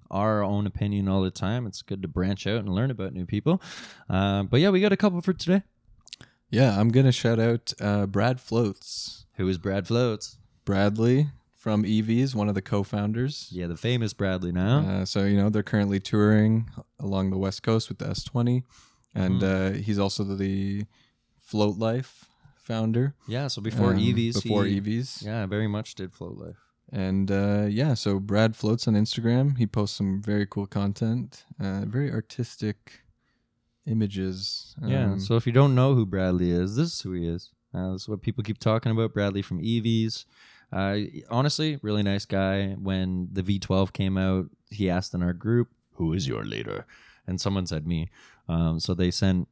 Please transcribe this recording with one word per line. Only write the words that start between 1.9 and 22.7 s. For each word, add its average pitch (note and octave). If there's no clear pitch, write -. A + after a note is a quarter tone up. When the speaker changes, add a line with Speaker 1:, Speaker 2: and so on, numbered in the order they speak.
Speaker 1:
to F2+
branch F#2
out A2
and G2+
learn B2
about G2+
new F2+
people. D#3
Uh, G2
but A2+
yeah, G3
we F#3
got G3+
a F#3+
couple F#3
for F#3
today. F#3
Speaker 2:
Yeah, A2
I'm A2+
gonna C3
shout A#2
out, A#2
uh, G2+
Brad G#2
Floats. -
Speaker 1:
Who F#2
is F#2
Brad G2
Floats? A#2
Speaker 2:
Bradley A2
from G#2+
E G#2+
Vs, A#2+
one G#2
of G2+
the G2
co-founders. G#2+
Speaker 1:
Yeah, F2+
the E2+
famous A#2+
Bradley F#2
now. G2
Speaker 2:
Uh, F#2+
so, G2
you G2+
know, G2+
they're G#2+
currently G2+
touring G#2+
along G2
the F#2+
West F#2+
Coast A2+
with -
the -
S G2+
twenty. B2
And, F#2+
Speaker 1:
Mm-hmm. F#2+
Speaker 2:
uh, -
he's G2+
also G2
the G2
Float G#2
Life A2+
founder. A2+